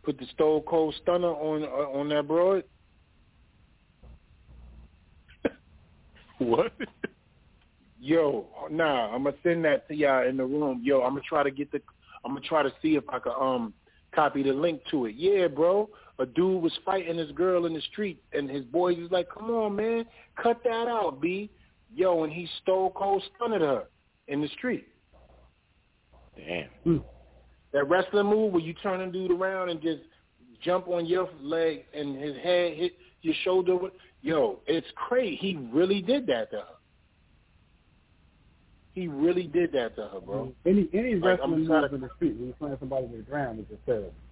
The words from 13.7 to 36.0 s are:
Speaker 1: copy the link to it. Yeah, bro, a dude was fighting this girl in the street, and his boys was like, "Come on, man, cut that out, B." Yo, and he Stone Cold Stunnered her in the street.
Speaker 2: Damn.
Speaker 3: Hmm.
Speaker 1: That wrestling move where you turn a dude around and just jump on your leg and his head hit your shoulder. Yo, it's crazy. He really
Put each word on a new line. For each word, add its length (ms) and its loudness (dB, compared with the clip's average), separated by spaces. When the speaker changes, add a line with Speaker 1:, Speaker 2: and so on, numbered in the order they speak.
Speaker 1:
copy 260 2
the 120 2
link 360 0
to 160 0
it. 100 -6
Yeah, 320 4
bro, 400 2
a 80 0
dude 380 2
was 100 0
fighting 340 -2
this 160 -4
girl 340 2
in 80 -2
the 60 -6
street, 320 -6
and 160 -2
his 160 -6
boys 320 2
was 140 -8
like, 180 0
"Come 220 -8
on, 240 0
man, 300 -2
cut 220 2
that 240 0
out, 340 -2
B." 300 -4
Yo, 300 2
and 100 -4
he 160 -10
Stone 320 2
Cold 260 0
Stunnered 260 0
her 220 2
in 120 -2
the 60 -2
street. 400 -6
Speaker 2:
Damn. 340 -10
Speaker 3:
Hmm. 140 2
Speaker 1:
That 160 0
wrestling 380 2
move 280 2
where 100 2
you 100 -8
turn 280 -4
a 100 -6
dude 180 -4
around 400 0
and 100 -6
just 220 -4
jump 240 0
on 180 0
your 240 0
leg 420 0
and 260 -6
his 180 -6
head 400 2
hit 160 -2
your 220 0
shoulder. 340 4
Yo, 460 2
it's 280 0
crazy. 400 0
He 200 -4
really 280 4